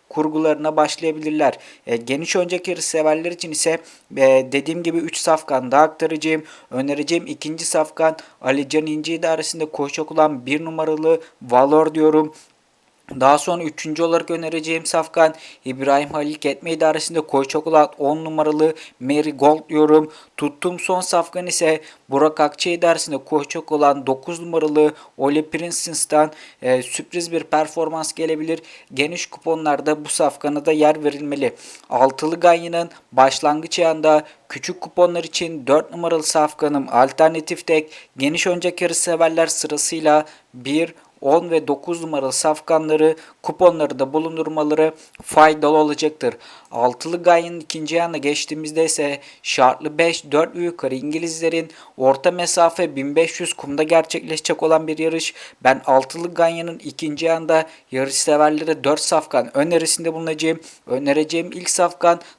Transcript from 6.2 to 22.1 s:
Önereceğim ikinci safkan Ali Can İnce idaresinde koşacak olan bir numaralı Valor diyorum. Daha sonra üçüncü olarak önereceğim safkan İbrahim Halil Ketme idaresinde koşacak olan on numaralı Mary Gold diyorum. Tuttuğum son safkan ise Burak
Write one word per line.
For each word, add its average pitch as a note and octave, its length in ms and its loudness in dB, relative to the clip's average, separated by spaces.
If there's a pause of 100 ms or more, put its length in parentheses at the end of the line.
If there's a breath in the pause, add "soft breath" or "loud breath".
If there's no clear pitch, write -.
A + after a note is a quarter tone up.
Önereceğim C#3+ 560 -4
ikinci D#3 380 -10
safkan D#3+ 520 0 (240 loud breath)
Ali C#3 280 -2
Can D#3 160 0
İnce D#3 280 -6
idaresinde D#3+ 520 -2
koşacak D#3 460 -6
olan D3+ 340 2
bir D3+ 200 -2
numaralı D#3+ 560 0 (200 loud breath)
Valor D3 520 4
diyorum. D#3 400 4 (880)
Daha C3+ 180 6
sonra E3+ 260 -4
üçüncü D#3 400 -6
olarak E3 280 0
önereceğim D#3+ 540 -6
safkan D#3+ 500 2 (300 loud breath)
İbrahim C#3 440 0
Halil D3+ 260 -6
Ketme D3+ 360 -6
idaresinde D#3 500 0
koşacak D3 460 -2
olan D3+ 300 6
on D3+ 280 -2
numaralı D#3 480 2 (260 loud breath)
Mary D3 320 -2
Gold D3 380 2
diyorum. D#3 420 4 (260 loud breath)
Tuttuğum F3 420 -6
son F#3 220 -2
safkan F3+ 460 -2
ise D#3+ 340 0 (280 loud breath)
Burak D3+ 300 2